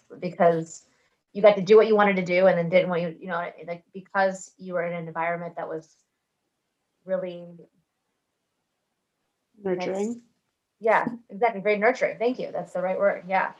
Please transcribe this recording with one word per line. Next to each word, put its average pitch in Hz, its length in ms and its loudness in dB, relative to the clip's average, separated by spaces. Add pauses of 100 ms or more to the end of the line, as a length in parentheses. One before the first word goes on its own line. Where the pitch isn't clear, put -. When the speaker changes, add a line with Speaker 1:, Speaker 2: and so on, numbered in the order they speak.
(180)
Speaker 1:
because 170 640 0 (480)
you 202 100 -2
got 208 140 8
to 196 60 -2
do 202 140 6
what 214 100 8
you 220 100 4
wanted 202 200 4
to 185 80 0
do 180 220 2
and 175 120 4
then 170 100 -2
didn't 180 220 2
want 170 120 -2
you, 165 180 -8
you 190 80 -14
know, 175 220 -6 (160)
like, 170 180 -12 (100)
because 190 640 -4
you 185 160 -10
were 170 100 -2
in 170 80 -6
an 175 140 -10
environment 165 500 -6
that 160 120 -8
was 160 280 -12 (1080)
really 180 420 -6 (2250)
Speaker 2:
Nurturing. 185 460 -2
Speaker 1:
nice. 240 80 -8 (640)
Yeah, 208 260 2 (220)
exactly. 202 320 -2
Very 208 180 0
nurturing. 220 400 0
Thank 240 200 -2
you. - 140 -8
That's 170 200 -8
the 180 80 -6
right 185 180 -4
word. 196 300 0
Yeah. 185 320 0